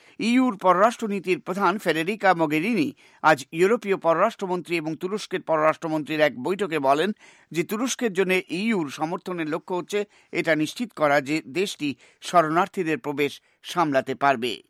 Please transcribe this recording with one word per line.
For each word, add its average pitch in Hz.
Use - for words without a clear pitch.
ইউর 240
পররাষ্ট্রনীতির 185
প্রধান 190
ফেডেরিকা 185
মোগেরিনি 160
আজ 151
ইউরোপীয় 196
পররাষ্ট্রমন্ত্রী 175
এবং 156
তুরস্কের 185
পররাষ্ট্রমন্ত্রীর 156
এক 127
বৈঠকে 170
বলেন 147
যে 160
তুরস্কের 220
জন্য 185
ইউর 185
সমর্থনের 170
লক্ষ্য 175
হচ্ছে 196
এটা 165
নিশ্চিত 156
করা 147
যে 147
দেশটি 147
শরণার্থীদের 165
প্রবেশ 143
সামলাতে 139
পারবে। 123